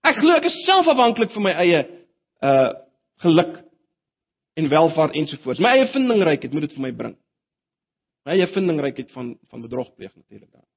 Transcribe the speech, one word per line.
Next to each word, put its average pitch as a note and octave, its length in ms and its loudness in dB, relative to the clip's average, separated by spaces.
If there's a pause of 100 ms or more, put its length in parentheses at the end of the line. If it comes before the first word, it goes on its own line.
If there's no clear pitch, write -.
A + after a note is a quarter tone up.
Ek C#4 160 2
glo D#4+ 160 4
ek D#4 140 0
is - 160 -14
self F4+ 260 4
afhanklik A#3 440 0
van G#3 100 -2
my F#3 160 0
eie, E3+ 220 2 (600)
uh, C3+ 280 2 (520)
geluk E3+ 300 2 (1040)
en D#3 120 -2
welvaart D#3 460 2
ensovoorts. C#3+ 460 -6
My B3 160 4
eie C4+ 160 2
vindingrykheid G3+ 580 0
moet D3 160 -6
dit - 80 -16
vir C3+ 80 -8
my C3 140 -8
bring. A2+ 180 -12 (1080)
My D#3 100 -2
eie F3+ 160 2
vindingrykheid D3 640 -4
van, A#2+ 180 -12 (180)
van A#2+ 120 -16
bedrog B2 300 -10
pleeg F#2+ 180 -20
natuurlik G#2 380 -20
dan. - 140 -20 (120)